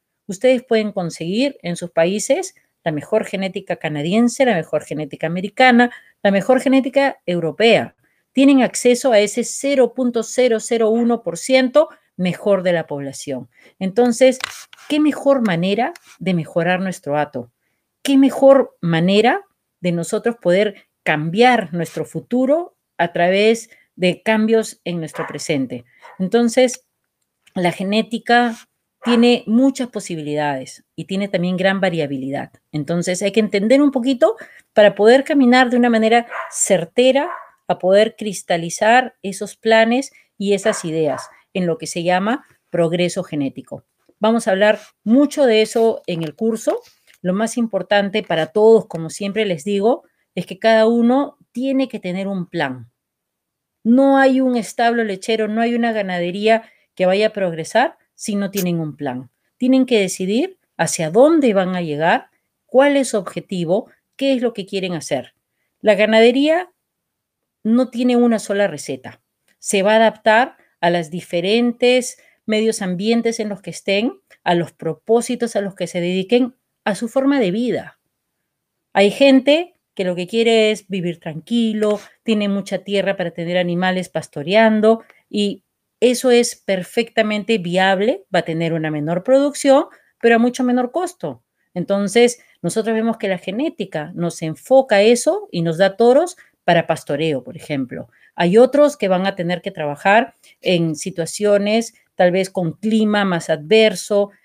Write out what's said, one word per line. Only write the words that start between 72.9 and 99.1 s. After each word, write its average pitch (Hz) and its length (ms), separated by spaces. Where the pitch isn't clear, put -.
en 214 100
los 196 120
que - 80
estén, 208 500
a 175 120
los 170 160
propósitos 233 840
a 202 60
los 196 140
que 180 120
se 180 140
dediquen, 190 540
a 208 100
su 233 120
forma 277 320
de 190 120
vida. 214 480
Hay 202 180
gente 277 640
que 196 120
lo 180 100
que 180 120
quiere 226 440
es 214 160
vivir 175 320
tranquilo, 214 800
tiene 214 260
mucha 196 300
tierra 196 380
para 170 140
tener 175 260
animales 180 520
pastoreando 214 920
y 202 340
eso 247 320
es 240 240
perfectamente 214 1040
viable, 190 640
va 180 60
a 160 60
tener 165 280
una 156 160
menor 156 340
producción, 277 640
pero 233 140
a 226 40
mucho 247 240
menor 247 280
costo. 156 520
Entonces, 202 680
nosotros 220 340
vemos 226 220
que 214 100
la 185 100
genética 185 760
nos 170 260
enfoca 202 600
eso 269 500
y 175 100
nos 165 160
da 196 200
toros 269 400
para 170 240
pastoreo, 151 560
por - 140
ejemplo. 135 520
Hay 175 220
otros 285 380
que 196 140
van 185 180